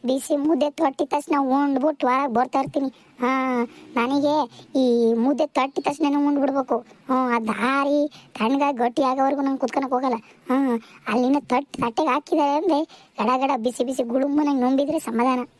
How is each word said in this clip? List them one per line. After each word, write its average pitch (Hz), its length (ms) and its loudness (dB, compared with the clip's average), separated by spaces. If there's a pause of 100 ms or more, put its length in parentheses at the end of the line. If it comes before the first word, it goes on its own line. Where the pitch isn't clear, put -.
ಬಿಸಿ 269 300 0
ಮುದ್ದೆ 294 340 2
ತೊಟ್ಟಿದ 294 360 -2
ತಕ್ಷಣ 294 320 -2
ಉಂಡ್ಬಿಟ್ಟು 277 680 0
ಒಳಗ್ 254 280 0
ಬರ್ತಾ 254 240 0
ಇರ್ತೀನಿ. 269 300 -2 (320)
ಹಾ, 254 420 0 (340)
ನನಗೆ 277 540 0 (280)
ಈ 233 360 4
ಮುದ್ದೆ 262 320 2
ತಟ್ಟಿದ 277 380 -2
ತಕ್ಷಣನೇ 285 320 0
ಉಂಡ್ಬಿಡ್ಬೇಕು. 277 600 0
ಹ್ಮ್, 254 580 -2
ಅದ್ 226 120 -2
ಹಾರಿ 277 600 0 (300)
ತಣ್ಣಗಾಗಿ 277 380 0
ಗಟ್ಟಿ 240 260 0
ಆಗೋವರೆಗೂ 269 400 0
ನಂಗ್ 269 180 -2
ಕುತ್ಕೊಳಕ್ 269 320 -2
ಹೋಗಲ್ಲ. 254 220 0 (340)
ಹಾ, 254 300 0 (340)
ಅಲ್ಲಿನ 254 280 2
ತಟ್-, 269 420 -4
ತಟ್ಟೆಗೆ 240 260 -2
ಹಾಕಿದ್ದಾರೆ 285 480 0
ಅಂದ್ರೆ 311 280 0 (400)
ಗಡ 226 120 2
ಗಡ 269 200 0
ಬಿಸಿ 247 280 -2
ಬಿಸಿ 262 180 -4
ಗುಳುಮ್ಮನಾಗ್ 277 580 0
ನುಂಗಿದ್ರೆ 269 380 2
ಸಮಾಧಾನ. 247 460 0 (160)